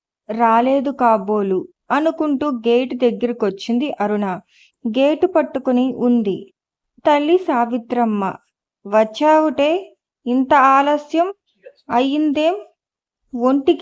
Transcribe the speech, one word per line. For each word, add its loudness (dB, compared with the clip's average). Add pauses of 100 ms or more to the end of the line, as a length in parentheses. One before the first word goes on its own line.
(300)
రాలేదు 2
కాబోలు 0 (220)
అనుకుంటూ 0
గేట్ 0
దగ్గరకొచ్చింది -2
అరుణ. -4 (480)
గేటు 0
పట్టుకుని -2
ఉంది -2 (540)
తల్లి 4
సావిత్రమ్మ. -2 (520)
"వచ్చావుటే, 0 (300)
ఇంత 0
ఆలస్యం 2 (560)
అయ్యిందేం? 0 (800)
ఒంటి 2